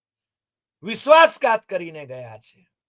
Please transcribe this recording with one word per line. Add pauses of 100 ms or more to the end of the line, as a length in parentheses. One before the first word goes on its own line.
(800)
વિશ્વાસઘાત
કરીને
ગયા
છે, (180)